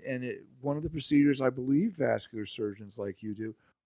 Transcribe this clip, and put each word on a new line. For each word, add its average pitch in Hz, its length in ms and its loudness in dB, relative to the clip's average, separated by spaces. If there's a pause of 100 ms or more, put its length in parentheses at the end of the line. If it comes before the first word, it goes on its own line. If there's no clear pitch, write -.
and 127 160 -4
it, 120 240 -6 (140)
one 143 160 -2
of 151 80 -4
the 170 60 -6
procedures 143 500 4
I 131 100 2
believe 139 440 2
vascular 113 520 -2
surgeons 104 520 -6
like 101 260 -8
you 107 100 -6
do 110 220 -8 (300)